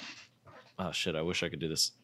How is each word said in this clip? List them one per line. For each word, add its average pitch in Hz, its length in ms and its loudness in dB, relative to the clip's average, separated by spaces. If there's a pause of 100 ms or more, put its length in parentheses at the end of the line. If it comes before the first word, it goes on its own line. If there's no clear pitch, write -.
(800)
oh, 92 140 0
shit, - 220 0
I 78 60 2
wish 85 220 2
I 85 80 2
could 80 100 -6
do 80 80 0
this. - 240 2 (120)